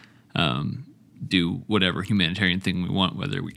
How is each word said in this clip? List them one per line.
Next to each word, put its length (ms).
um, 500
do 400
whatever 360
humanitarian 580
thing 220
we 80
want, 260
whether 260
we, 140